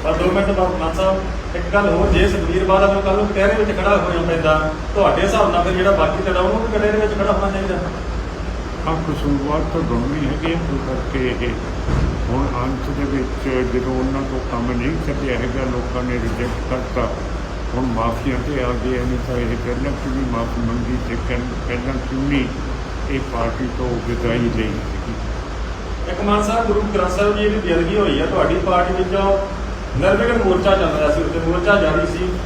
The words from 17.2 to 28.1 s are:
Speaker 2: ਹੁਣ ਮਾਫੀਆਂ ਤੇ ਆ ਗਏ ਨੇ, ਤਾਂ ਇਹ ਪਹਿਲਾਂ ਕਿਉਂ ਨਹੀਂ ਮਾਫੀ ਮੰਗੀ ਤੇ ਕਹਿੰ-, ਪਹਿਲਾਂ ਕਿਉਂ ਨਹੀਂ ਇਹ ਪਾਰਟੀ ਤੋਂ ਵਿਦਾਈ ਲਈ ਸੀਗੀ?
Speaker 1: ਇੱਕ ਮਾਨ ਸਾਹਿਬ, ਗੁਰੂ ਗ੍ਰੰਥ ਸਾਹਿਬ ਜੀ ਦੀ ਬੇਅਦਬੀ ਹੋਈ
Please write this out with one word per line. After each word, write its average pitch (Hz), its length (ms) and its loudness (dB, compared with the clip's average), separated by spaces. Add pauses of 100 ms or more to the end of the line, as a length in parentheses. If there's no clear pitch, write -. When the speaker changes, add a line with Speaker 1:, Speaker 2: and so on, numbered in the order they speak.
Speaker 2:
ਹੁਣ 127 120 0 (100)
ਮਾਫੀਆਂ 113 420 -2 (100)
ਤੇ 143 160 -2
ਆ 123 80 0 (120)
ਗਏ 123 260 0
ਨੇ, 123 80 0 (100)
ਤਾਂ 123 100 -2
ਇਹ 117 180 0 (100)
ਪਹਿਲਾਂ 123 260 -2 (120)
ਕਿਉਂ 135 120 -2
ਨਹੀਂ 131 160 -2
ਮਾਫੀ 117 360 -2
ਮੰਗੀ 120 300 0 (120)
ਤੇ 117 80 -2 (100)
ਕਹਿੰ-, 120 160 -2 (240)
ਪਹਿਲਾਂ 123 260 -2 (140)
ਕਿਉਂ 131 220 -2
ਨਹੀਂ 135 160 2 (640)
ਇਹ 135 100 -2 (140)
ਪਾਰਟੀ 117 340 -2 (100)
ਤੋਂ 123 120 -2 (180)
ਵਿਦਾਈ 117 320 0
ਲਈ 113 320 0 (200)
ਸੀਗੀ? - 220 -4 (960)
Speaker 1:
ਇੱਕ 185 100 -4
ਮਾਨ 208 220 2
ਸਾਹਿਬ, 226 240 2
ਗੁਰੂ 208 140 4 (120)
ਗ੍ਰੰਥ 190 240 2
ਸਾਹਿਬ 208 200 2
ਜੀ 208 120 2
ਦੀ 202 180 0
ਬੇਅਦਬੀ 170 300 2
ਹੋਈ 160 220 2